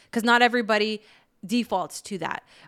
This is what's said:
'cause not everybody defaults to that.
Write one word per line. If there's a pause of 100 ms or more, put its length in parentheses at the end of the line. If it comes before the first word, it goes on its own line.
(100)
'cause
not
everybody (440)
defaults
to
that. (260)